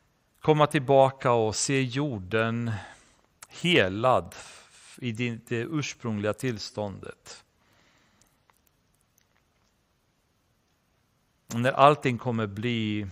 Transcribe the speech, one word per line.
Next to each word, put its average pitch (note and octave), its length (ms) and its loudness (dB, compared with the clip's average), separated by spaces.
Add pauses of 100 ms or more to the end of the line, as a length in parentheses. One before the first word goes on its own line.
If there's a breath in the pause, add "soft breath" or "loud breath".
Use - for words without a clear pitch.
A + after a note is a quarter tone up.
(400 soft breath)
komma D3+ 280 4
tillbaka C3+ 640 4
och A2 240 2
se C3+ 260 0
jorden A#2 920 -2 (760 loud breath)
helad A2 880 2 (600 loud breath)
i B2 140 -4
din, A2+ 360 -4
det A#2 140 -4
ursprungliga A2 720 -4
tillståndet. - 1080 -8 (4000 soft breath)
När A#2+ 240 0
allting C#3 460 4
kommer A2+ 300 -4
bli G#2+ 640 -4